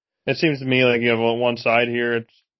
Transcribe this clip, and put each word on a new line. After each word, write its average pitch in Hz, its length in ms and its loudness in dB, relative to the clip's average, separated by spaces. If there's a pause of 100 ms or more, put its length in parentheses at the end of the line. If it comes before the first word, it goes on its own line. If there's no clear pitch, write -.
(260)
it 135 120 -2
seems 151 220 0
to 135 60 -10
me 127 180 4
like 120 180 2
you 120 80 0
have 117 100 2
one 117 380 0
side 120 320 0
here. 120 240 -2
It's, 117 200 -6 (260)